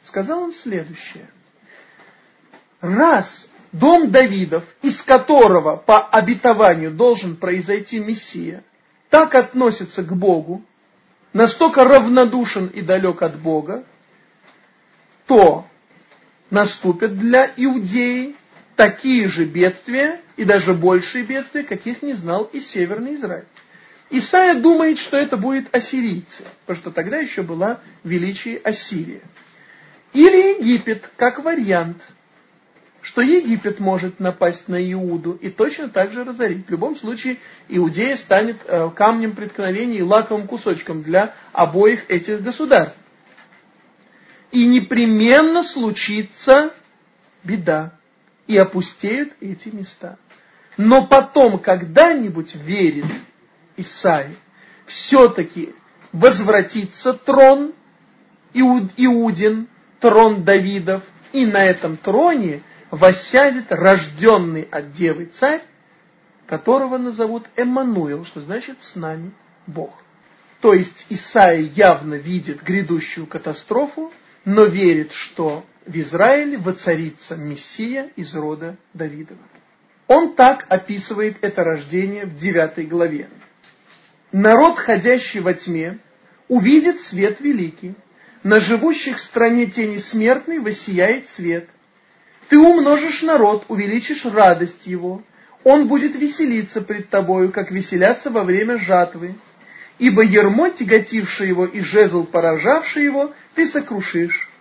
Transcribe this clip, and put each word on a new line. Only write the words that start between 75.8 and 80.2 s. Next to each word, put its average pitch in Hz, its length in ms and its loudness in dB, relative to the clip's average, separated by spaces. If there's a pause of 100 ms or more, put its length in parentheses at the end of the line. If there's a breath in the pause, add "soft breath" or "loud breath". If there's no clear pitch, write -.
в 156 120 -16
Израиле 247 600 0
воцарится 165 800 -6
Мессия 220 800 -10
из 160 180 -14
рода 156 400 -10 (180)
Давидова. 156 460 -14 (680)
Он 311 280 2